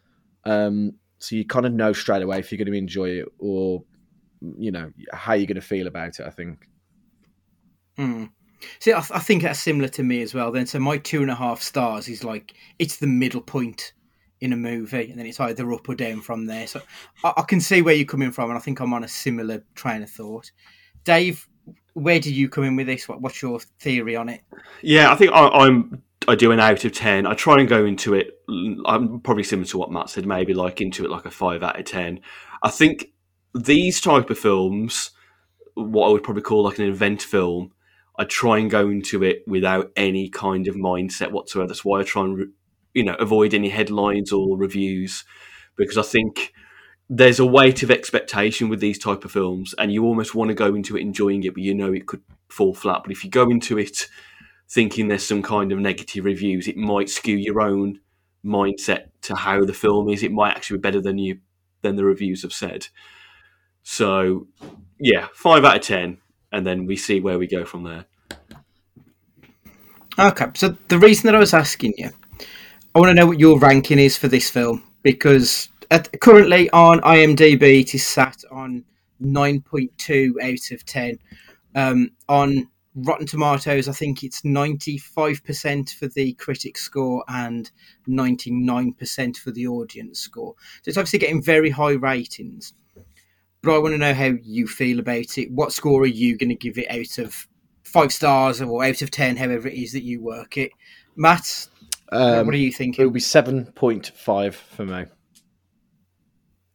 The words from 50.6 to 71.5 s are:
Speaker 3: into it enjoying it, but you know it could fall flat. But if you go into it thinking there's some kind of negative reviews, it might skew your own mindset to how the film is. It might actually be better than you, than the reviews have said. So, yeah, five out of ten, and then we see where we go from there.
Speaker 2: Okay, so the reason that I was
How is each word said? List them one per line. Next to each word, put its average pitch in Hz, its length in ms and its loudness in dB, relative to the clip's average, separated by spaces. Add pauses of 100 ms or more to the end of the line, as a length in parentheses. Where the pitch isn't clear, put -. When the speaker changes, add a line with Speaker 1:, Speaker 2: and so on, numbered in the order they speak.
Speaker 3:
into 104 220 -6
it - 60 -6
enjoying 101 420 -2
it, 92 100 -6
but 95 80 -10
you 98 120 -2
know 98 180 -4
it 92 140 -8
could - 160 -12 (260)
fall 98 260 0
flat. - 300 -4
But - 80 -12
if - 120 -14
you 95 60 -14
go 123 180 4
into 117 300 0
it - 300 -6 (600)
thinking 110 380 0
there's 104 180 -2
some 104 180 -4
kind 101 280 -2
of 98 80 -4
negative 95 460 -6
reviews, 95 420 -4
it 101 100 -8
might 101 320 -2
skew - 280 -4
your 104 260 -2
own 101 380 -2 (440)
mindset 98 640 -2 (160)
to 98 140 -10
how 98 280 0
the 95 80 -2
film 104 360 0
is. 101 160 -2
It 98 80 -2
might 104 240 0
actually - 220 -8
be 98 40 -12
better 98 180 -2
than 98 180 -4
you, 95 200 -6 (440)
than 101 120 -4
the 98 100 -2
reviews 95 380 -2
have 92 100 -12
said. - 360 -10 (960)
So, 95 640 -2 (500)
yeah, 113 360 2
five 160 300 6
out 110 120 6
of 104 60 -4
ten, 90 360 -4 (340)
and 95 140 -4
then 92 180 -4
we 95 120 -4
see 98 240 -2
where 92 180 -2
we 90 80 -4
go 90 180 -4
from 87 200 -14
there. 85 200 -14 (2250)
Speaker 2:
Okay, 190 360 4
so 190 220 0 (120)
the 180 100 4
reason 214 300 8
that 214 60 6
I 220 40 8
was 202 160 6